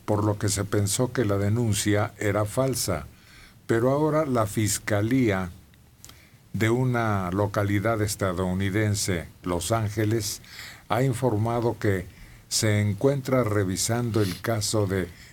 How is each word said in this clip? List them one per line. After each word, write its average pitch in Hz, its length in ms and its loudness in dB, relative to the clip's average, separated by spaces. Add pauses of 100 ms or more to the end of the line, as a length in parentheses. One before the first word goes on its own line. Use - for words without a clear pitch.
por 107 200 2
lo 104 140 0
que 104 100 -2
se 101 160 0
pensó 104 480 0
que 127 120 0
la 101 140 0
denuncia 104 800 0
era 104 260 0
falsa, 104 600 -2 (600)
pero 117 240 2
ahora 151 360 2
la 120 200 2
fiscalía 104 1040 0 (1000)
de 113 180 2
una 117 600 2
localidad 101 720 0
estadounidense, 95 1300 0 (160)
Los 87 260 -2
Ángeles, 110 720 -2 (480)
ha 117 160 2
informado 117 760 0
que 95 280 0 (420)
se 104 320 2
encuentra 131 640 2
revisando 104 760 0
el 92 180 -2
caso 107 480 0
de 92 200 -2 (240)